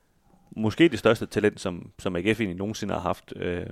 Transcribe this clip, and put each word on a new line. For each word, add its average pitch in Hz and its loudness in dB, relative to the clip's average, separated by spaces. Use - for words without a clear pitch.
måske 110 4
det 113 -4
største 110 4
talent, 104 0
som, 87 -8
som 90 -4
A 87 -2
G 104 2
F 113 -2
egentlig 92 -2
nogensinde 98 -4
har 82 -2
haft. 90 -4
Øh, 90 -4